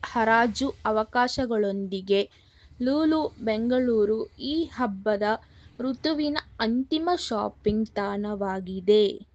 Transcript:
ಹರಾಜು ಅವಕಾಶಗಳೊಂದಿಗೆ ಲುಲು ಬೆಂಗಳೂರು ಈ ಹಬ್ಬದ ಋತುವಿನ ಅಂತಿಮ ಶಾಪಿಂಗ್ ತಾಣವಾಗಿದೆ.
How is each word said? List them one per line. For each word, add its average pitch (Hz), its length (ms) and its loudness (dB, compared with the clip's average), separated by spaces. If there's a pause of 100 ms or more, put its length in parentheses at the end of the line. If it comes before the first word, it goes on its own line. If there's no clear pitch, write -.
ಹರಾಜು 233 640 2 (180)
ಅವಕಾಶಗಳೊಂದಿಗೆ 208 1400 0 (580)
ಲುಲು 311 420 2 (220)
ಬೆಂಗಳೂರು 220 760 2 (280)
ಈ 285 100 -4 (160)
ಹಬ್ಬದ 208 540 -2 (540)
ಋತುವಿನ 294 580 -2 (220)
ಅಂತಿಮ 262 500 0 (100)
ಶಾಪಿಂಗ್ 214 720 -2
ತಾಣವಾಗಿದೆ. 202 1120 0 (320)